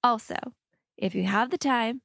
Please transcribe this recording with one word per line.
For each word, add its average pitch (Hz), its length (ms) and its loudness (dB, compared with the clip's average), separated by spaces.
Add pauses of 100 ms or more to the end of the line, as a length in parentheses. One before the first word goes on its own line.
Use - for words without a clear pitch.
also, 233 320 0 (600)
if 185 180 -2
you 185 80 0
have 202 260 2
the 359 80 -2
time 247 480 0